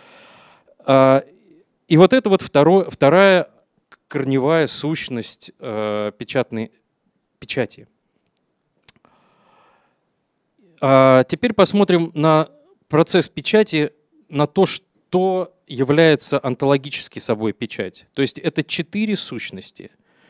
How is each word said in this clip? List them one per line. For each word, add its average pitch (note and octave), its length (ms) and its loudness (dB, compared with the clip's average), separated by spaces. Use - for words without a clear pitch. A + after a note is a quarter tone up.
А, C3+ 380 4
и D#3 80 2
вот F3+ 160 6
это B3+ 180 0
вот F#3+ 120 2
второ-, E3+ 480 2
вторая F3+ 600 2
корневая C3+ 580 -2
сущность, - 920 -8
э, G#2+ 580 -6
печатной A#2 560 -8
печати. - 480 -10
А C3 440 6
теперь A3+ 280 -4
посмотрим F#3 600 2
на D#3 340 2
процесс D#3+ 400 0
печати, D#3 640 -2
на D3 180 -2
то, F#3+ 180 0
что - 920 -6
является C#3+ 760 0
онтологически C3+ 760 -4
собой A2 340 -4
печать. - 600 -10
То C#3 80 -2
есть - 160 -4
это D#3+ 260 -6
четыре G#3 520 -6
сущности. - 720 -12